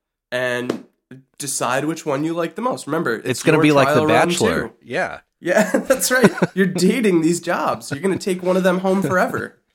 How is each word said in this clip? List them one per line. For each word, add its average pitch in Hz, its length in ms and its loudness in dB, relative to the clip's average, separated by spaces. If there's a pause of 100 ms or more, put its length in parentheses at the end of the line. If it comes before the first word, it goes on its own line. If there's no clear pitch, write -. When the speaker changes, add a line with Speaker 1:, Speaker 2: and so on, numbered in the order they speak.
(320)
Speaker 1:
and 123 520 -4 (540)
decide 135 460 -2
which 160 220 -6
one 143 180 -2
you 165 80 -4
like 170 220 -6
the 220 80 -10
most. - 240 -4
Remember, 139 300 -2
it's 123 120 -8
Speaker 2:
It's 127 140 -4
gonna 156 160 4
Speaker 1:
your 143 60 2
Speaker 2:
be 151 80 6
like 135 160 4
The 147 60 2
Speaker 1:
trial 156 120 2
run, 156 220 4
Speaker 2:
Bachelor. 90 400 0
Speaker 1:
too. - 140 -20
Speaker 2:
Yeah. 131 380 -6 (220)
Speaker 1:
Yeah, 185 280 2
<laughs> - 40 0 (140)
that's - 220 0
right. 247 200 6 (240)
You're 190 120 2
dating 185 560 2
these 175 180 2
jobs. 147 500 -4
You're 143 100 -8
gonna 180 180 -2
take 185 240 -6
one 180 140 0
of 185 60 2
them 180 160 2
home 190 240 0
forever. 170 560 -2 (160)